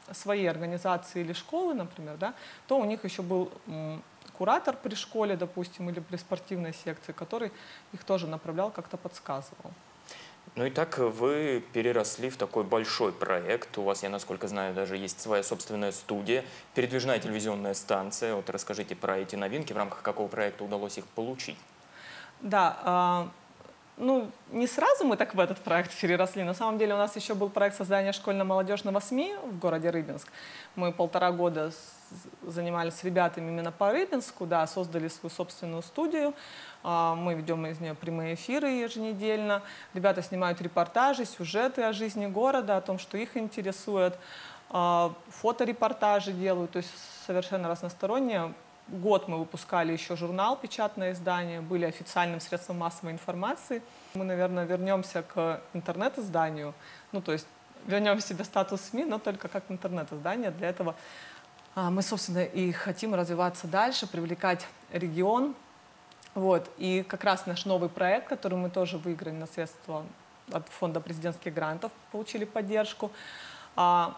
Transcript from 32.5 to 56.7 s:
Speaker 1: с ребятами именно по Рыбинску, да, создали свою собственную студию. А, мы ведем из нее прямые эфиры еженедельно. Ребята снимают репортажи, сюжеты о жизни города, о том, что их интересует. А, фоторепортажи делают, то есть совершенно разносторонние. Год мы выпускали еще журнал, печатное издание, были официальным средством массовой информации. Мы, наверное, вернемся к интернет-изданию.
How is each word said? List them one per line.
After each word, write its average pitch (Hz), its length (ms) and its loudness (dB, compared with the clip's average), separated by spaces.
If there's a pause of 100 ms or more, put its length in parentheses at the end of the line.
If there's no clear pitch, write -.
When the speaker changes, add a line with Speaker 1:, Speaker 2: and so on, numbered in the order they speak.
Speaker 1:
с - 100 -4
ребятами 175 440 2
именно 170 220 -2
по 202 220 4
Рыбинску, 277 540 0
да, 160 200 4
создали 165 420 -2
свою 165 220 -8
собственную 170 520 -6
студию. 311 500 0 (500)
А, 170 320 4
мы 175 200 0
ведем 160 320 -2
из 160 120 -6
нее 160 160 -4
прямые 165 400 -4
эфиры 277 340 0
еженедельно. 214 920 0 (340)
Ребята 185 280 4
снимают 180 400 0
репортажи, 240 640 4
сюжеты 226 560 0
о 220 100 2
жизни 208 340 -2
города, 214 520 4
о - 20 4
том, 185 180 -2
что - 200 -6
их 240 180 -6
интересует. 196 800 0 (560)
А, 175 420 4 (160)
фоторепортажи 220 1040 2
делают, 180 380 0
то - 80 -4
есть 175 120 -4 (360)
совершенно 180 420 0
разносторонние. 185 840 0 (360)
Год 190 380 4
мы 165 100 -2
выпускали 165 540 0
еще 165 240 -2
журнал, 185 400 0
печатное 208 560 -2
издание, 175 480 -2
были 170 240 0
официальным 170 560 0
средством 175 380 -6
массовой 170 340 -4
информации. 208 720 -4 (320)
Мы, 190 100 -2
наверное, 180 400 2
вернемся 185 580 0
к 214 380 0 (140)
интернет-изданию. 170 1000 -2 (380)